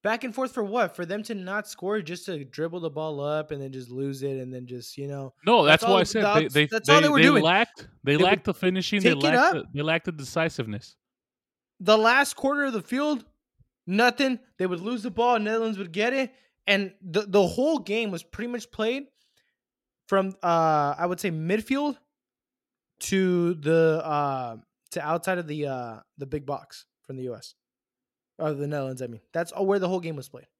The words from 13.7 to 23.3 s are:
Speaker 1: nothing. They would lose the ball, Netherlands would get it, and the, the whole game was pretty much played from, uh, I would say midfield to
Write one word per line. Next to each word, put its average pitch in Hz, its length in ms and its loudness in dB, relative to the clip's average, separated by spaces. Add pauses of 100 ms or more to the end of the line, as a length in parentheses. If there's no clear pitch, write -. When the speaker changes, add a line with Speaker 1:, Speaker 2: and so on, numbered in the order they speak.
Speaker 1:
nothing. 240 520 2 (180)
They 185 80 -2
would 180 160 -4
lose 220 220 -6
the 247 80 -6
ball, 233 280 2
Netherlands 220 380 -2
would 180 160 -12
get 214 180 -2
it, 269 220 -4 (340)
and 196 340 0
the, 185 200 -2
the 196 260 4
whole 262 320 0
game 208 320 -4
was 170 120 -8
pretty 240 280 -10
much 240 200 -10
played 247 340 -4 (1000)
from, 190 360 0
uh, 160 540 2
I 170 80 -2
would 175 160 -4
say 175 100 -2
midfield 220 640 -2 (1080)
to 180 540 2